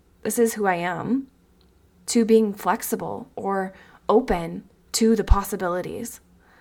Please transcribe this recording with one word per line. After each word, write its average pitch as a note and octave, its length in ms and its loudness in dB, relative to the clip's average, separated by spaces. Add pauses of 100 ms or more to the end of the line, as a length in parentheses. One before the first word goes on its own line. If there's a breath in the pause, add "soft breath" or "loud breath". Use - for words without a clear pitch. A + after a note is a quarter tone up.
(220)
"This G#3+ 160 -4
is A3+ 160 4
who G#3 140 -2
I F3+ 80 2
am," F3+ 520 -4 (760)
to A#3 180 2
being A3 300 4
flexible G3+ 840 -6
or F#3+ 380 -4 (340 loud breath)
open F#3+ 600 0 (220)
to A3+ 240 4
the G3+ 80 -2
possibilities F#3+ 1000 0 (400 soft breath)